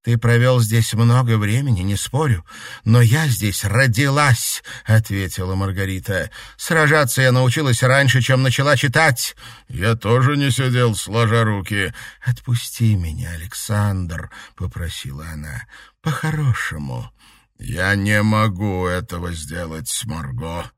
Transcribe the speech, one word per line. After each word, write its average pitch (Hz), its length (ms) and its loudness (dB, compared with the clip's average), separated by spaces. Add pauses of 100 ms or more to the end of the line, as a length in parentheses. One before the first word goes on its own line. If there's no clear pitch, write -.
«Ты 120 140 0
провел 120 420 4
здесь 110 360 0
много 117 420 4
времени, 107 440 0
не 101 140 -2
спорю, 127 480 -2 (420)
но 120 160 6
я 147 260 4
здесь 104 360 -2
родилась», 135 1000 2 (220)
ответила 98 680 0
Маргарита. 95 800 -4 (260)
«Сражаться 151 640 2
я 131 100 6
научилась 127 520 2
раньше, 131 380 4
чем 131 200 2
начала 135 340 2
читать». 143 600 0 (320)
«Я 110 280 0
тоже 127 420 2
не 139 120 0
сидел 123 460 2
сложа 113 480 0
руки». 101 500 -2 (320)
«Отпусти 120 720 0
меня, 82 340 -6
Александр», 92 1000 -4 (240)
попросила 80 720 -10
она, 76 380 -12 (360)
«по-хорошему». 113 1120 -4 (480)
«Я 92 340 -2
не 104 300 2
могу 104 640 0
этого 87 460 -6
сделать, 80 720 -10
Марго. 78 720 -8